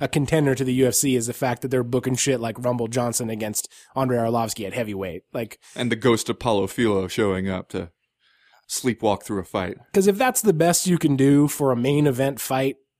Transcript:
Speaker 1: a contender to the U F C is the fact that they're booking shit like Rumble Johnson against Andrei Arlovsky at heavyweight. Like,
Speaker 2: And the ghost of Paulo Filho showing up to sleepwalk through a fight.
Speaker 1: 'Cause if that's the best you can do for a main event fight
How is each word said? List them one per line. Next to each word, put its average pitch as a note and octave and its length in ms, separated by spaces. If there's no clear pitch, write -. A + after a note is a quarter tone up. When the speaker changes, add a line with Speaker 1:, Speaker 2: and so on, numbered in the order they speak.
Speaker 1:
a C#3+ 60
contender C#3+ 480
to C3 80
the B2+ 120
U C3 120
F A#2+ 80
C C3+ 220
is A#2 100
the B2 60
fact B2 300
that C3+ 60
they're B2+ 140
booking B2 320
shit B2+ 260
like A2+ 220
Rumble B2 260
Johnson A#2+ 400
against G#2+ 400
Andrei B2+ 220
Arlovsky A2+ 480
at F#2+ 80
heavyweight. G2 480
Like, A#2 260
Speaker 2:
And A#2+ 160
the A2+ 60
ghost A2+ 320
of A#2 100
Paulo G#2 300
Filho G2+ 420
showing F#2+ 380
up F#2 220
to F#2 200
sleepwalk A2 540
through G2+ 180
a F2 40
fight. F#2+ 340
Speaker 1:
'Cause G3 140
if G3 100
that's B3+ 260
the G#3+ 100
best E3 340
you F3 120
can C#3+ 180
do C#3+ 320
for C#3 240
a B2 40
main C#3+ 300
event C3+ 340
fight C3+ 360